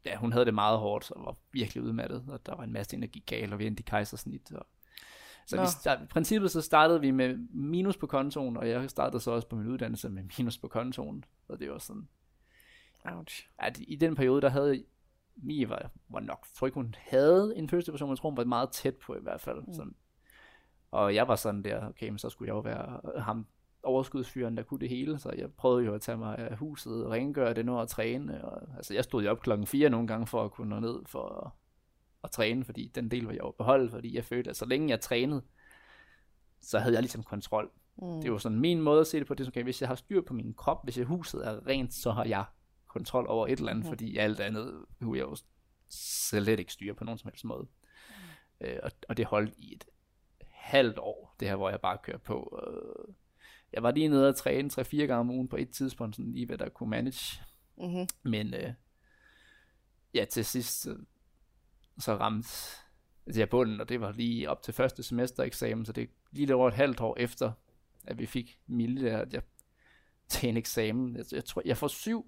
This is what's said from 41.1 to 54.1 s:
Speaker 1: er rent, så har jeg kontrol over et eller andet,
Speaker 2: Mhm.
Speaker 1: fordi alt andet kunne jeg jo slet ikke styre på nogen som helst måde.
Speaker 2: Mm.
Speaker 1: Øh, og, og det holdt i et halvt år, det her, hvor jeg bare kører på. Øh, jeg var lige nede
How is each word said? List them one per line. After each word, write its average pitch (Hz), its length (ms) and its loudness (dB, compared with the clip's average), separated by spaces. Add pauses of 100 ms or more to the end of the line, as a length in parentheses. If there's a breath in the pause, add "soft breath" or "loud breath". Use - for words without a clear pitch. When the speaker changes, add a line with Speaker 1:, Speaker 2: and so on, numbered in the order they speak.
Speaker 1:
er 107 200 -6
rent, 131 280 0
så - 180 0
har 107 120 0
jeg 98 200 0 (420)
kontrol - 420 -2
over 113 180 2
et 135 120 2
eller 113 120 -2
andet, 110 140 -2
Speaker 2:
Mhm. 165 80 -6
Speaker 1:
fordi 110 240 -6
alt 107 240 2
andet 107 440 -4 (160)
kunne 117 180 -2
jeg 64 80 0
jo - 100 -8 (540)
slet - 680 0
ikke 90 140 -8
styre 98 220 -8
på - 100 -10
nogen 113 140 -8
som - 120 -12
helst - 140 -18
måde. 117 220 -6 (920 loud breath)
Speaker 2:
Mm. - 60 -8
Speaker 1:
Øh, - 160 -6
og, - 80 -4 (180)
og - 80 -2
det 113 100 2
holdt 107 320 0
i - 160 -16
et - 100 -18 (680)
halvt 127 480 4
år, - 420 -8
det 98 80 -2
her, 98 80 0
hvor 95 140 0
jeg 98 100 -4
bare 92 220 0
kører - 160 -8
på. - 480 -6
Øh, - 480 -10 (580 loud breath)
jeg 113 100 -2
var 120 80 6
lige 156 180 4
nede 139 200 8